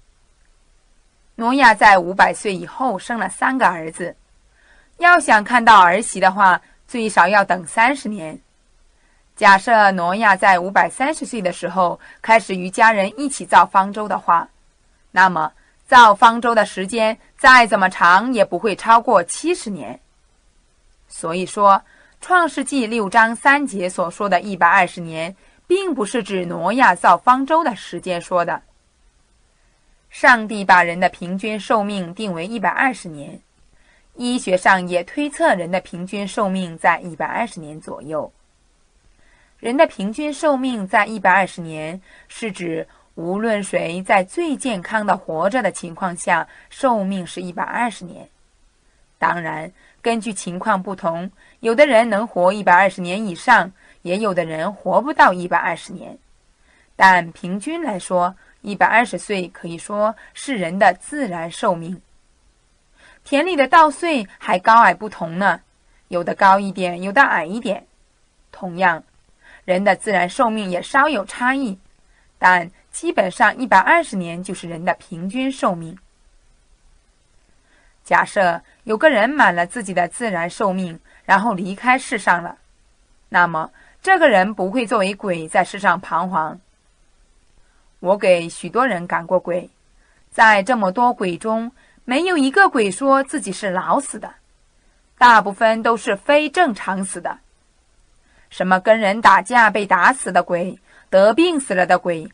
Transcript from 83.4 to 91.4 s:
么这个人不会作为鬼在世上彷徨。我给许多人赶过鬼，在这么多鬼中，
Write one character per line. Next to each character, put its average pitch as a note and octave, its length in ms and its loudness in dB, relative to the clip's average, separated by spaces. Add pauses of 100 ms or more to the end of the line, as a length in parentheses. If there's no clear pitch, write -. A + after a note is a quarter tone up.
么 D#3+ 240 -6 (320)
这 F#4+ 160 2
个 D#4+ 100 4
人 G3+ 240 2
不 F#3+ 160 -4
会 A#3+ 160 -2
作 A3 140 -2
为 F#3+ 160 -2
鬼 E3+ 320 -6
在 F#3 160 0
世 G3 160 -8
上 F#3 200 0
彷 F3 300 -4
徨。 E3 300 -6 (1400)
我 F3+ 140 0
给 F3+ 320 2
许 F3 220 -12
多 A3+ 160 0
人 F3+ 220 -4
赶 E3+ 180 -4
过 F3+ 140 -2
鬼， F3 280 -6 (600)
在 A3 320 4
这 A#3+ 160 0
么 F#3+ 140 0
多 B3 200 0
鬼 F#3 240 -4
中， A3 360 -6 (320)